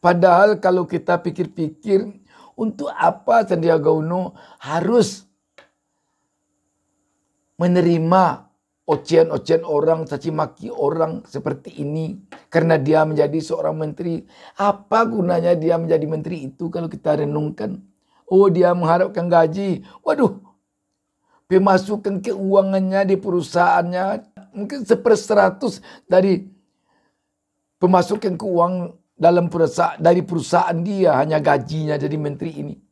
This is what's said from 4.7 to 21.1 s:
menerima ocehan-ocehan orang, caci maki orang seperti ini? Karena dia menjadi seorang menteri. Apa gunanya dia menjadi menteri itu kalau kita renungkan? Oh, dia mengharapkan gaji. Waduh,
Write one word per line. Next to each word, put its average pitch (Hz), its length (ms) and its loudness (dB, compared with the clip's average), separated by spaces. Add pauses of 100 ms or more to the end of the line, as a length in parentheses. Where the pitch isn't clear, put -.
menerima 175 880 2 (400)
ocehan-ocehan 165 800 2
orang, 160 440 0
caci 147 240 -8
maki 156 400 -6
orang 160 560 -4
seperti 139 520 -10
ini? 151 400 -8 (280)
Karena 165 320 2
dia 156 240 2
menjadi 151 320 -2
seorang 156 400 -4
menteri. 160 480 -8 (360)
Apa 202 480 0
gunanya 175 480 0
dia 165 200 0
menjadi 160 320 0
menteri 156 400 -8
itu 165 240 -10
kalau 170 160 -6
kita 151 320 -2
renungkan? 151 640 -6 (460)
Oh, 196 240 6
dia 175 240 4
mengharapkan 175 500 0
gaji. 170 560 0 (220)
Waduh, 285 340 0 (1120)